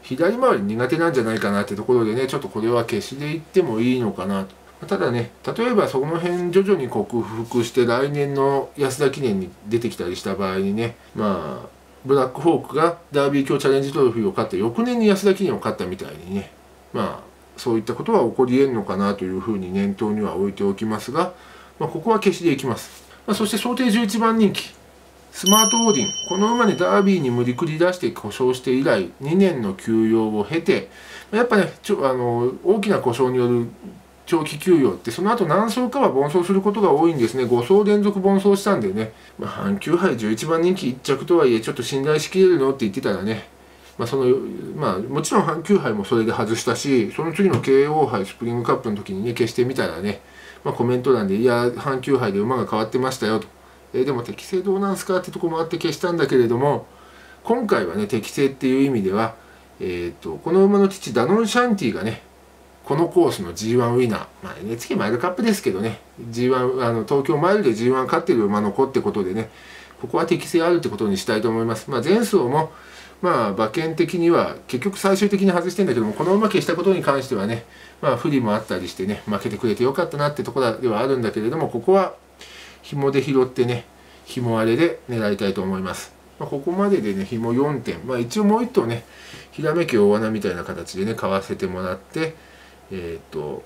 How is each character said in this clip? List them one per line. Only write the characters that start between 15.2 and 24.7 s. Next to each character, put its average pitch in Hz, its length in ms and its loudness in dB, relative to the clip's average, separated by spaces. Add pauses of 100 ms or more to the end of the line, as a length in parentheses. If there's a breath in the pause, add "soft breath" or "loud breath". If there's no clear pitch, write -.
田 196 100 6
記 196 100 -2
念 151 100 0
を - 40 -6
勝 - 160 -4
っ - 20 -10
た 92 100 -6
み 90 100 -8
た 82 100 -12
い - 80 -14 (140)
に 95 60 -6
ね、 98 180 -6 (400)
ま 85 280 -4
あ、 - 60 -20 (300)
そ 120 180 -2
う 113 40 2
い - 20 0
っ 104 40 -10
た 113 100 -4
こ - 100 -8
と 226 80 0
は 147 160 6
起 104 80 -4
こ 131 80 6
り 123 140 2
得 139 100 6
る 127 60 -2
の 107 100 -2
か 95 120 -4
な 98 180 2
と 92 100 -6
い 92 120 -4
う 95 40 -2
ふ 110 120 -4
う 104 60 -2
に 92 140 -6
念 98 220 0
頭 107 180 -2
に 107 80 -2
は 85 160 -2
置 98 140 0
い - 20 -10
て 98 100 -6
お 98 120 2
き 101 100 -6
ま 107 160 -2
す 120 100 -10
が、 160 220 -2 (460 loud breath)
ま 160 80 -4
あ、 - 20 -4
こ 165 120 -6
こ 226 100 0
は 220 80 6
消 202 140 4
し 175 120 -4
で 156 80 4
い 131 40 2
き 139 100 -6
ま 110 100 -2
す。 - 300 -16 (200 loud breath)
ま 220 60 0
あ、 - 20 2
そ 214 100 -2
し 202 60 -2
て 226 60 -2
想 240 180 -2
定 247 160 2
十 226 120 4
一 214 160 -2
番 226 200 2
人 202 140 6
気、 - 200 -8 (600)